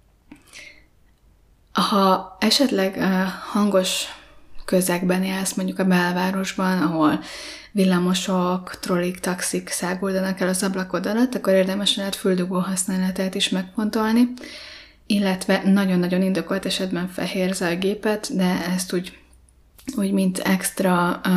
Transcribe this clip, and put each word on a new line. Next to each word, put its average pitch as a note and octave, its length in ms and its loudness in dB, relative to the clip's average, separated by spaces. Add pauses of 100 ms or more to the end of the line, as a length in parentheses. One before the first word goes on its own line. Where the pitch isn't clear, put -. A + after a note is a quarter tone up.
(1700)
Ha F#3+ 680 2
esetleg, G#3 580 2
ö, F#3 260 2 (280)
hangos G3 540 2 (600)
közegben F3+ 580 2
élsz, F#3+ 300 -4
mondjuk F#3 260 -4
a G3 60 0
belvárosban, F#3 960 0
ahol D#3+ 380 2 (520)
villamosok, F#3 1080 2
trollik, F3+ 400 -2
taxik F#3 500 -4
száguldanak F#3+ 680 -2
el F#3 80 0
az F#3 160 0
ablakod F#3 420 -2
alatt, A#3+ 300 2
akkor G3 180 2
érdemes F#3+ 420 2
lehet G3 200 -4
füldugó F#3 440 0
használatát F#3 760 -2
is G3 140 0
megfontolni. A3 840 2 (760)
Illetve F#3+ 520 2
nagyon-nagyon F#3 580 4
indokolt F#3+ 440 0
esetben F#3 420 -2
fehér F#3 460 -2
zajgépet, F#3+ 800 -2
de F#3 300 2
ezt F#3 280 -2
úgy, F3+ 240 -6 (760)
úgy G3 160 0
mint F#3+ 260 2
extra, F3+ 840 0
ö, - 140 0